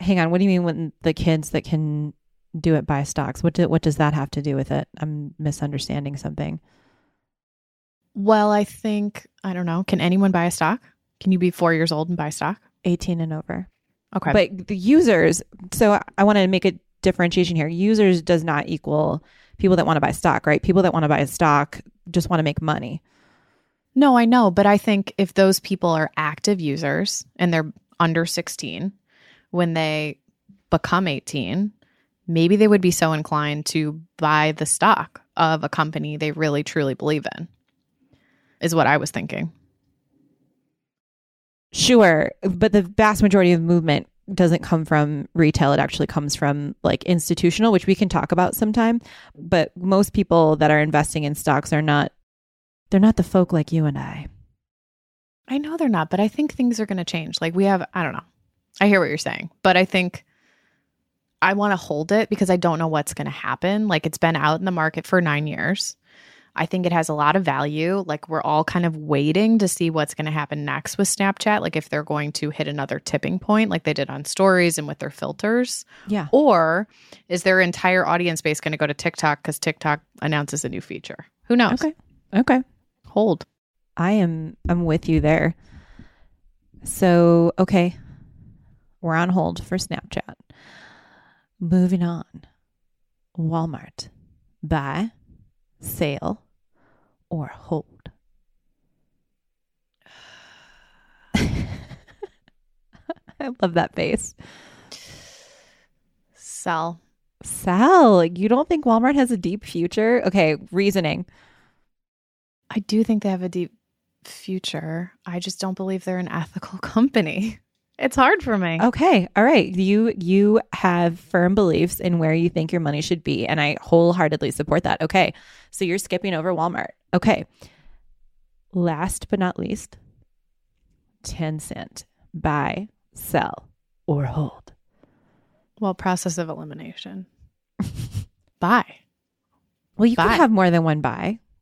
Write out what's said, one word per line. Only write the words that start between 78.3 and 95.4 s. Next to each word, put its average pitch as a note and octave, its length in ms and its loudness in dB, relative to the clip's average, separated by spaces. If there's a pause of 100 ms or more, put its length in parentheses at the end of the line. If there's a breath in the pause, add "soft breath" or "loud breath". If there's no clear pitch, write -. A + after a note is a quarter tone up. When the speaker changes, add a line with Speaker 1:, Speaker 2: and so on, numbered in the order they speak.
Speaker 2:
base D3+ 180 -2
gonna D#3 180 -6
go D3+ 100 -2
to D3 80 -4
TikTok D#3 480 -2
'cause D#3 160 -6
TikTok D3+ 420 -4 (200)
announces D3 440 -4
a B2 40 -4
new F#2 120 -10
feature? - 460 -16 (180)
Who A#3+ 100 0
knows? A#3+ 260 2
Speaker 1:
Okay. D#4 140 -4 (400)
Okay. B3+ 260 2 (440)
Speaker 2:
Hold. G#3 400 0 (500)
Speaker 1:
I F3 160 0
am, E3 460 -2 (100)
I'm F3 180 0
with D#3+ 220 0
you D#3+ 140 2
there. E3 340 2 (1300 soft breath)
So, E3+ 760 4
okay. F3+ 380 2 (1080 soft breath)
We're E3 140 -2
on F3 140 0
hold E3+ 340 -2
for F#3 140 -6
Snapchat. - 560 -8 (1300 soft breath)
Moving F3+ 440 2
on. E3+ 220 -6 (1120)
Walmart. E3 720 -6 (520)
Buy, D#3 500 -4 (680)